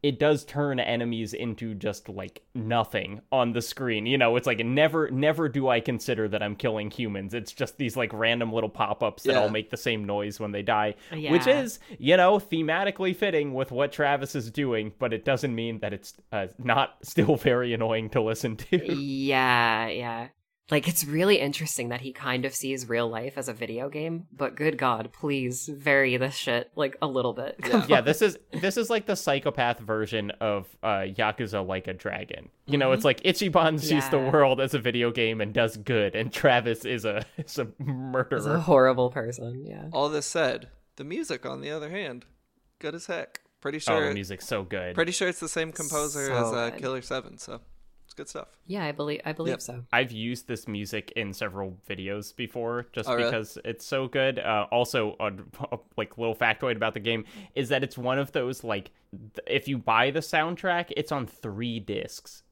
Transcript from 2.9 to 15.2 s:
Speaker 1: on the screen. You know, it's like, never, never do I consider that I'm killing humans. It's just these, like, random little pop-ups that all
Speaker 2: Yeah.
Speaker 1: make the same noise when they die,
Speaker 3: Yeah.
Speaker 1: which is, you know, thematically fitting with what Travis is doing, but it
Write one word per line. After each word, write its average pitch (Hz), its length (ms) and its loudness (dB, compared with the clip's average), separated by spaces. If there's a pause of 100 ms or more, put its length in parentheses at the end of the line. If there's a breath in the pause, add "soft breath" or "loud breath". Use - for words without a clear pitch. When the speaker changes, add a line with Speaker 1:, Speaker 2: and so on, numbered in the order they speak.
Speaker 1:
on 120 220 4
the 117 100 0
screen. 113 420 -2
You 131 140 2
know, 117 160 6
it's 123 100 2
like, 117 180 2
never, 151 460 4
never 151 400 2
do 131 200 0
I 120 100 6
consider 110 480 0
that 104 160 0
I'm 104 120 -2
killing 107 360 -2
humans. 101 420 -4
It's 113 180 -8
just - 280 -6
these, 127 180 -2
like, 117 160 -2
random 113 400 2
little 110 160 0
pop-ups 107 540 -2
that 131 120 4
all 107 100 6
Speaker 2:
Yeah. 104 60 2
Speaker 1:
make 110 200 -2
the 120 60 -6
same 110 280 -2
noise 104 340 -2
when 104 120 -4
they 101 100 -4
die, 107 320 2 (220 loud breath)
Speaker 3:
Yeah. 151 160 -2
Speaker 1:
which 170 160 6
is, 262 320 2 (180 loud breath)
you 147 180 6
know, 185 220 8
thematically 185 760 0
fitting 151 400 0
with 135 160 -2
what 139 200 0
Travis 143 440 0
is 113 160 -2
doing, 113 480 0
but 120 140 0
it 110 120 -4